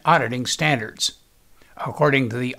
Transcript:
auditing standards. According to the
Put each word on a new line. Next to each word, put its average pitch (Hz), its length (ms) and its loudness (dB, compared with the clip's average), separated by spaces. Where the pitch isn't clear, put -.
auditing 127 400 2
standards. 139 680 -2
According 135 520 0
to 113 80 -6
the 123 220 -4